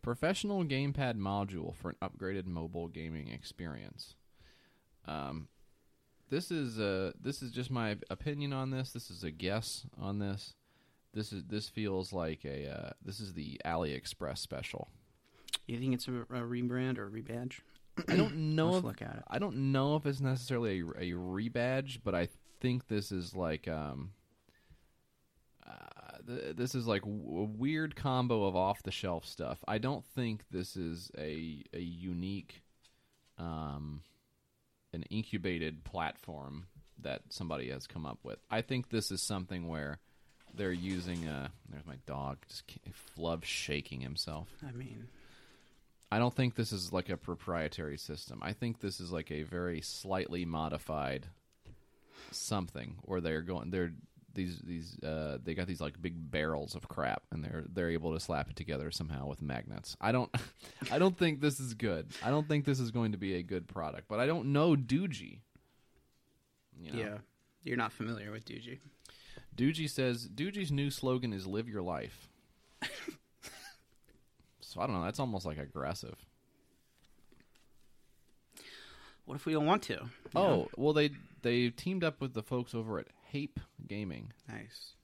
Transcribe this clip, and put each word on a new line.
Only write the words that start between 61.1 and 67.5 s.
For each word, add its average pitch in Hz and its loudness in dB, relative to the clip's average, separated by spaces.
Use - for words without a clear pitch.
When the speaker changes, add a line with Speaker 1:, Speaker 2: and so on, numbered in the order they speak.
Speaker 1:
think 156 4
this 143 4
is 123 -2
good. 101 0
I 117 4
don't 151 4
think 147 4
this 135 4
is 120 2
going 113 4
to 98 -2
be 95 2
a 87 2
good 87 -2
product, 80 -4
but 107 2
I 127 6
don't 143 4
know 156 10
Doogie. 131 2
You 80 -8
know? 117 -2
Speaker 2:
Yeah, 104 -2